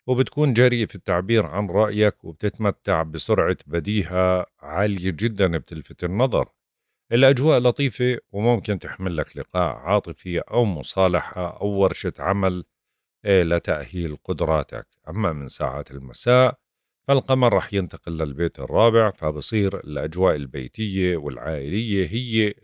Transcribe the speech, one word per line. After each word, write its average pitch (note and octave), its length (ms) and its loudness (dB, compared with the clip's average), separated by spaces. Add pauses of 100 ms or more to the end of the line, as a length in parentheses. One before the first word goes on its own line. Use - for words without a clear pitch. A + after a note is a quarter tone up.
وبتكون C3 440 0
جريء A#2 340 4
في - 80 -8
التعبير F#2+ 520 0
عن F#2 200 -4
رأيك، G#2 580 2
وبتتمتع F#2+ 760 -2
بسرعة E2+ 540 0 (100)
بديهة F2+ 800 0 (140)
عالية F#2+ 500 -2
جدا F#2+ 480 0
بتلفت D#2 460 -12
النظر. G2 440 0 (640)
الأجواء C3 460 4
لطيفة، B2 600 0 (140)
وممكن G#2 460 0
تحمل F2 380 -6
لك D2+ 200 -4
لقاء C#2+ 400 -2
عاطفي E2+ 640 -2
أو A#2 260 0
مصالحة F2+ 960 -2
أو G2+ 80 -2
ورشة G2 500 0
عمل، F#2 460 0 (600)
إيه، G2 180 4
لتأهيل E2 840 -2
قدراتك. D#2 640 -2 (220)
أما F2+ 240 -2
من C#2+ 160 -8
ساعات C#2 420 -6
المساء A#2+ 680 2 (500)
فالقمر C3 440 2
رح G2 220 0
ينتقل E2+ 380 -4
للبيت D#2 480 -2
الرابع، G#2+ 500 4
فبصير F#2 720 -2
الأجواء D#2+ 560 0
البيتية F2 800 -2
والعائلية D2+ 920 -4
هي A2 560 -2